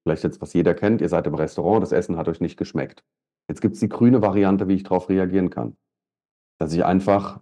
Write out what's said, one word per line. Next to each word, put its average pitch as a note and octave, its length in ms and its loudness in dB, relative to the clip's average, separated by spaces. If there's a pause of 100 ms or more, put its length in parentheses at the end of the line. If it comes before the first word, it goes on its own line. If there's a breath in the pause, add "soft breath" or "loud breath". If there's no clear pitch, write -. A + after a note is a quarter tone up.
vielleicht D#2+ 200 -2
jetzt, - 160 -4
was - 140 -12
jeder E2+ 200 4
kennt, G#2+ 260 0
ihr E2+ 80 -2
seid E2 180 0
im D2+ 80 -4
Restaurant, D#2 480 0
das - 100 -4
Essen F2 240 -2
hat D#2+ 120 -4
euch E2 120 -4
nicht E2+ 160 -6
geschmeckt. - 460 -8 (460)
Jetzt - 120 -8
gibt's - 200 -2
die G#2+ 80 0
grüne A#2+ 340 4
Variante, G2 460 2
wie F#2+ 60 4
ich F#2 100 -2
drauf F2+ 240 -2
reagieren F#2+ 420 0
kann. - 260 -8 (840)
Dass D#2 140 -4
ich E2+ 120 2
einfach, F#2+ 580 0